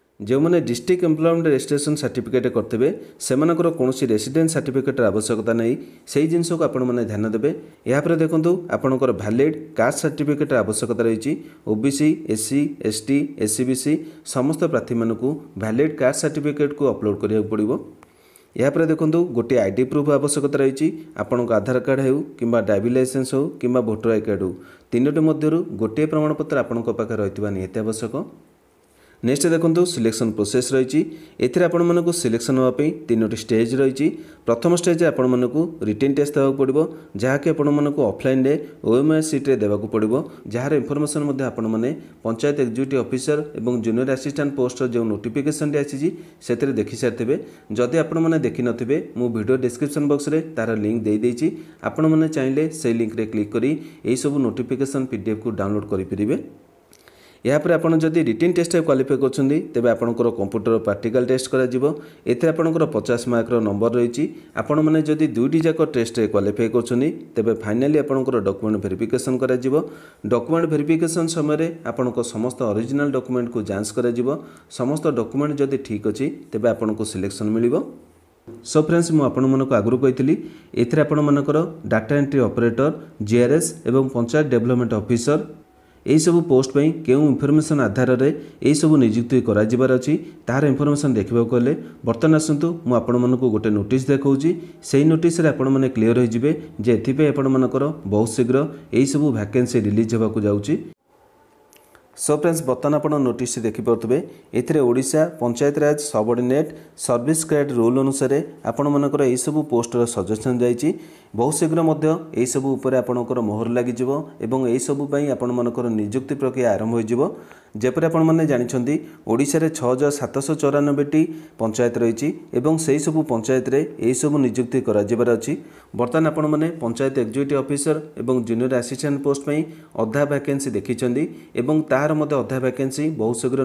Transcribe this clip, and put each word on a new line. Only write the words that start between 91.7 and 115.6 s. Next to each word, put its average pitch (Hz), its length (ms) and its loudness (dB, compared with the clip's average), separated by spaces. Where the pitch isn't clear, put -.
ବର୍ତ୍ତମାନ 156 340 4
ଆସନ୍ତୁ, 156 260 0
ମୁଁ 123 120 4
ଆପଣମାନଙ୍କୁ 123 540 2
ଗୋଟେ 110 240 0
ନୋଟିସ୍ 127 340 0
ଦେଖାଉଛି। 139 380 2
ସେହି 143 280 4
ନୋଟିସ୍ରେ 160 420 4
ଆପଣମାନେ 135 420 2
କ୍ଲିୟର 113 240 4
ହୋଇଯିବେ 120 320 2
ଯେ 120 140 4
ଏଥିପାଇଁ 143 340 2
ଆପଣମାନଙ୍କର 131 520 2
ବହୁତ 110 220 2
ଶୀଘ୍ର 127 220 2
ଏହିସବୁ 143 320 2
ଭ୍ୟାକେନ୍ସି 117 460 0
ରିଲିଜ୍ 110 280 2
ହେବାକୁ 110 280 0
ଯାଉଛି। 104 480 0
So 147 180 2
ଫ୍ରେଣ୍ଡସ୍, 160 260 0
ବର୍ତ୍ତମାନ 131 320 0
ଆପଣ 151 140 -2
ନୋଟିସ୍ 120 380 -4
ଦେଖିପାରୁଥିବେ, 113 520 0
ଏଥିରେ 151 200 0
ଓଡ଼ିଶା 135 320 2
ପଞ୍ଚାୟତିରାଜ 143 560 2
ସବଅର୍ଡିନେଟ୍ 123 580 0
ସର୍ଭିସ 135 320 2
ଗ୍ରେଡ୍ 143 300 0
ରୁଲ୍ 123 240 4
ଅନୁସାରେ 135 340 0
ଆପଣମାନଙ୍କର 143 500 0
ଏହିସବୁ 151 280 -2
ପୋଷ୍ଟର 120 300 0
ସଜେସନ୍ 110 480 -2
ଯାଇଛି। 123 260 0
ବହୁତ 139 200 2
ଶୀଘ୍ର 160 200 0
ମଧ୍ୟ 156 180 0
ଏହିସବୁ 131 280 0
ଉପରେ 131 260 0
ଆପଣଙ୍କର 123 360 -2
ମୋହର 110 180 -2
ଲାଗିଯିବ 123 340 -2
ଏବଂ 127 140 0
ଏହିସବୁ 139 400 -2
ପାଇଁ 147 140 0
ଆପଣମାନଙ୍କର 120 500 -2